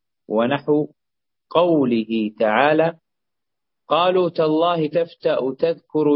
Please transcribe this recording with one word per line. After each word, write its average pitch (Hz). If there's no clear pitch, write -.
ونحو 143
قوله 120
تعالى: 151
"قالوا 180
تالله 160
تفتأ 156
تذكر 160